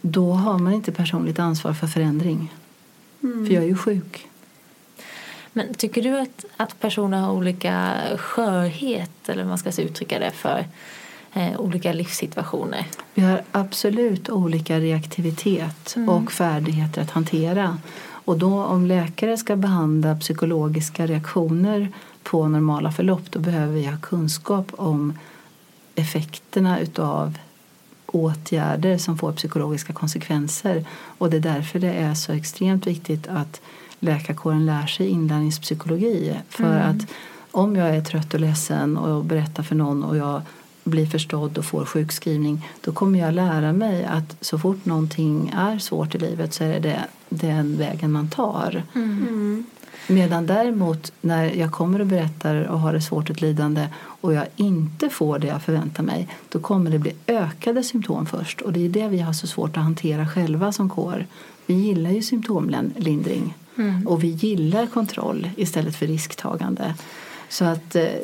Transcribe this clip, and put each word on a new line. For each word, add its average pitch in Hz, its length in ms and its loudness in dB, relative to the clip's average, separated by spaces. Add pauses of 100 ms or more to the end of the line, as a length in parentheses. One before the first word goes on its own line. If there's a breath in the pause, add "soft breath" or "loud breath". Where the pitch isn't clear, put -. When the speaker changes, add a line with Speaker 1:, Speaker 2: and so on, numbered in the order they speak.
Speaker 1:
då 180 320 4
har 190 260 4
man 180 140 4
inte 214 200 0
personligt 165 460 0
ansvar 160 340 0
för 156 140 -2
förändring. 160 680 0 (680)
Speaker 2:
Mm. 233 240 -2
Speaker 1:
För 190 80 6
jag 170 100 4
är 170 40 2
ju 185 80 4
sjuk. 190 500 -2 (1300 loud breath)
Speaker 3:
Men 208 180 -2
tycker 226 280 0
du 262 160 2
att, 262 260 -4 (120)
att - 240 -4
personer 202 400 0
har 190 120 2
olika 180 640 0 (220)
skörhet, 180 1120 -2
eller 185 140 -2
hur - 60 -2
man 180 100 -2
ska - 240 -4
uttrycka - 360 -4
det, - 120 -2
för, - 360 -2 (680 loud breath)
eh, - 280 -2
olika 180 320 -2
livssituationer? - 960 -6 (280)
Speaker 1:
Vi 190 80 4
har 185 200 4 (100)
absolut 202 800 0
olika 165 500 2
reaktivitet 160 1160 -2
Speaker 3:
Mm. 233 120 0
Speaker 1:
och 190 240 4
färdigheter 156 680 0
att 156 80 -4
hantera. 165 680 0 (320 loud breath)
Och - 280 0
då 196 260 4
om 180 220 4
läkare 180 500 2
ska 214 200 0
behandla 156 600 4
psykologiska 156 880 0
reaktioner 175 840 2 (340 loud breath)
på 156 260 2
normala 151 440 2
förlopp, 185 380 0
då - 80 -6
behöver 156 360 0
vi 147 120 0
ha 143 160 -4
kunskap 180 720 -2
om 151 360 0 (840 loud breath)
effekterna 170 840 0
utav 156 580 -2 (680)
åtgärder 160 920 0
som 165 200 -2
får 156 140 -2
psykologiska 151 600 -4
konsekvenser. 156 920 -2 (340 loud breath)
Och 170 120 2
det 160 60 4
är 156 40 4
därför 156 380 -2
det 180 140 0
är 156 220 0
så 156 180 -4
extremt 185 540 0
viktigt 160 420 -4
att 147 320 -6 (380 loud breath)
läkarkåren 156 680 2
lär 151 200 0
sig 185 220 -2
inlärningspsykologi. 156 1300 0 (140)
För - 160 -2
Speaker 3:
Mm. - 260 4
Speaker 1:
att 214 160 0 (440 loud breath)
om 196 260 2
jag 165 200 4
är 156 40 2
trött 156 340 -2
och 156 60 2
ledsen 156 560 2
och 151 280 0
berättar 156 380 0
för 156 120 -2
någon 143 300 2
och 156 120 0
jag 143 260 -2 (420 loud breath)
blir 160 220 2
förstådd 156 520 -2
och 156 60 -4
får 151 200 -2
sjukskrivning, 151 840 -2 (160 loud breath)
då 160 80 -2
kommer 190 260 4
jag 165 160 2
lära 160 380 2
mig 190 320 2
att 156 360 -2
så - 180 -4
fort 190 260 0
någonting 156 720 0
är 202 220 0
svårt 156 360 -2
i - 40 -2
livet 165 360 -2
så 160 100 -2
är 160 160 0
det - 240 -2 (240)
den 156 480 0
vägen 156 360 0
man 156 160 0
tar. 190 540 -2 (120)
Speaker 3:
Mm. 226 160 -2 (180)
Speaker 2:
Mm. 214 360 -2 (440 loud breath)
Speaker 1:
Medan 170 380 4
däremot 190 760 2
när 165 240 2 (100)
jag 160 180 0
kommer 185 280 2
och 202 60 2
berättar 156 580 2
och 160 160 0
har 156 120 4
det 160 100 2
svårt 156 280 -2
och 160 120 -4
lidande 151 460 2 (140)
och - 320 -2
jag 151 120 0 (100)
inte 185 540 2
får 151 280 0
det 151 80 0
jag 147 160 -2
förväntar 160 400 0
mig, 165 260 -2 (200 loud breath)
då - 120 -4
kommer 180 300 2
det 156 80 4
bli 147 140 0 (140)
ökade 233 560 0
symptom 214 440 -2
först. - 340 -6
Och 202 120 -4
det 175 120 2
är 175 40 2
det 214 200 0
vi 190 100 2
har 165 140 0
så 160 140 -4
svårt 156 300 -4
att 156 60 2
hantera 156 460 0
själva 170 440 2
som 196 180 0
kår. - 360 -4 (400 loud breath)
Vi 180 80 2
gillar 180 360 2
ju 214 120 2
symptomlindring. 170 1300 0 (240)
Speaker 3:
Mm. 202 280 0
Speaker 1:
Och 170 180 2
vi 170 40 2
gillar 185 580 2
kontroll - 680 -2
istället 156 400 -2
för 151 100 -2
risktagande. - 880 -4 (540 loud breath)
Så - 160 0
att, 165 320 0
eh, 165 80 6 (200)